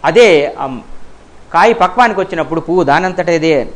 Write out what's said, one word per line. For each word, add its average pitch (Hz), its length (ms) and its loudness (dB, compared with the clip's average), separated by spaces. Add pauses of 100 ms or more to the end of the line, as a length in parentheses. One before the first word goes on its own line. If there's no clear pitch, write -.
అదే 165 540 4
ఆ 131 200 -8 (720)
కాయ 202 200 4
పక్వానికి 220 460 0
వచ్చినప్పుడు 165 400 -6
పువ్వు 170 240 0
దానంతట 170 460 0
ఇదే 156 460 0